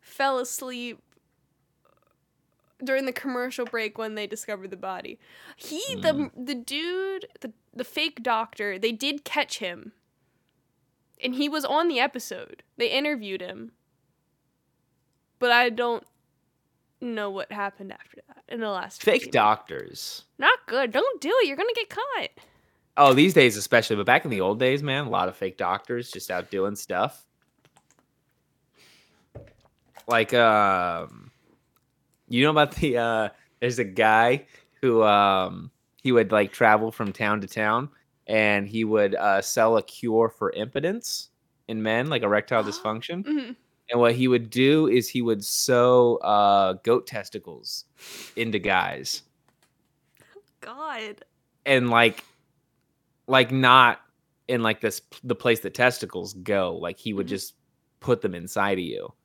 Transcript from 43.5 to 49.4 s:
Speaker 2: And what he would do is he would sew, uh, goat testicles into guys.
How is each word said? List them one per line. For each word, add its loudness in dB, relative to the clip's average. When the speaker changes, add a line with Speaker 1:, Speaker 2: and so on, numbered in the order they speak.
Speaker 2:
And 2
what 6
he 0
would 2
do 4
is 2
he -4
would -2
sew, 4
uh, 4
goat 2
testicles -14
into -2
guys. -2